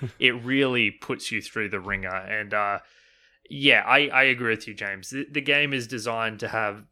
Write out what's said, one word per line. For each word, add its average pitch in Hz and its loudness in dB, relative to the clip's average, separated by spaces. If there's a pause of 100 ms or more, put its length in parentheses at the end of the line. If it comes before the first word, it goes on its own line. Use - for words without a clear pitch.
(200)
it 120 2
really 127 2
puts - -8
you 107 -4
through 107 -6
the 98 -6
ringer. 95 -6
And, 98 -6
uh, 101 0 (680)
yeah, 139 6
I, 139 6
I 131 4
agree 123 2
with 107 -2
you, 104 -14
James. 98 -10
The, 135 -8
the 147 -4
game 143 0
is 123 -4
designed 113 -4
to 113 -6
have 107 -4